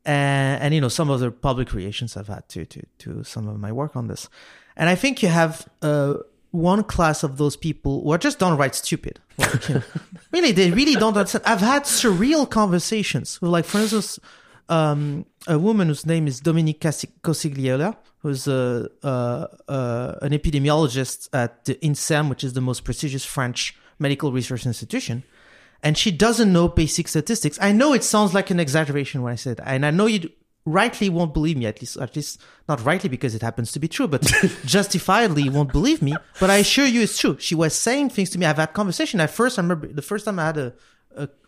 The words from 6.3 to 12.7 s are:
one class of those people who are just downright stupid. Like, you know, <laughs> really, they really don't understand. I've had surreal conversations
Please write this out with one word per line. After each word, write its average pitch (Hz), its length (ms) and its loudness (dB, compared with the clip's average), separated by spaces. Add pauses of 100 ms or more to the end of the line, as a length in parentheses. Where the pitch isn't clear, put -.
one 180 320 2
class 160 400 0
of 135 140 -4
those 147 180 0
people 143 480 -4
who 147 80 0
are 170 60 4
just 285 200 0
downright 143 380 2
stupid. - 460 -6 (160)
Like, - 320 0
you 139 60 2
know, 127 80 0 (240)
<laughs> - 260 -20
really, 330 180 4
they 185 200 6
really 269 240 4
don't 214 200 2
understand. 202 320 0
I've 208 140 2
had 269 220 4
surreal 247 640 2
conversations 185 920 0